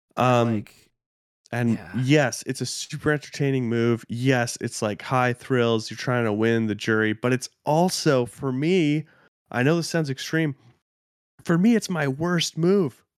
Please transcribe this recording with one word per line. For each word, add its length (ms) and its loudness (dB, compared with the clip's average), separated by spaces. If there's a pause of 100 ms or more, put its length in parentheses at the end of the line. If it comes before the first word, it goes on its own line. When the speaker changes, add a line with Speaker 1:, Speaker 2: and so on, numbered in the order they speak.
(160)
Speaker 1:
Um, 380 4
Speaker 2:
Like, 360 -10 (640)
Speaker 1:
and 220 0
Speaker 2:
yeah. 180 -8 (100)
Speaker 1:
yes, 440 2
it's 160 -6
a 40 -6
super 460 -4
entertaining 560 -2
move. 400 0
Yes, 540 0
it's, 180 -8
like, 220 -4
high 320 0
thrills. 560 0
You're 80 -14
trying 260 0
to 80 0
win 360 2
the 60 -2
jury, 380 0
but 220 -2
it's 160 -4 (160)
also, 580 2
for 260 -8
me, 540 0 (460)
I 120 0
know 140 4
this 140 -2
sounds 180 -2
extreme. 480 -2 (880)
For 140 2
me, 180 4
it's 140 -2
my 180 -2
worst 480 -2
move 480 2 (140)